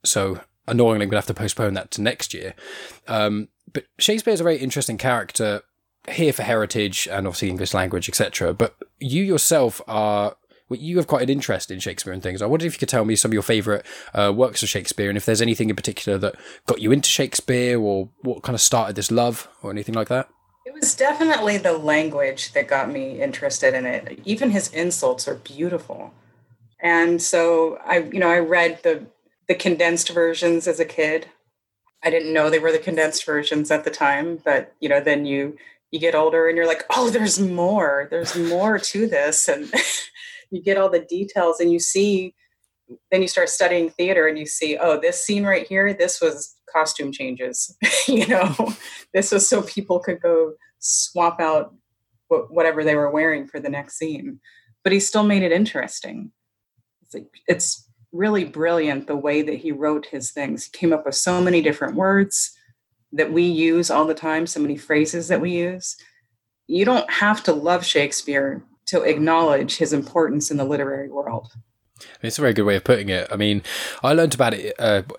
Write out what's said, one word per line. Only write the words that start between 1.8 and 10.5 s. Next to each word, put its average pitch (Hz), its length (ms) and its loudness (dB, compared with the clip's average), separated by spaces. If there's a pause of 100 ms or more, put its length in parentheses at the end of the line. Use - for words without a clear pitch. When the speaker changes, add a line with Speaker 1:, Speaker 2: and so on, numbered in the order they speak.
Speaker 1:
to 104 100 -6
next - 320 -2
year. 87 200 -12 (540)
Um, 107 400 0 (240)
but - 120 -8 (140)
Shakespeare 220 360 2
is 165 60 -2
a 170 40 -2
very 160 140 2
interesting 127 400 -4
character 107 640 -2 (460)
here 156 240 2
for - 100 -4
heritage 107 680 -2
and 98 160 -4
obviously 92 220 -4
English 92 260 -4
language, 92 340 -2
et - 60 -8
cetera. 90 380 -2
But - 240 -2 (220)
you 139 240 -2
yourself 156 640 2
are, 104 500 0 (320)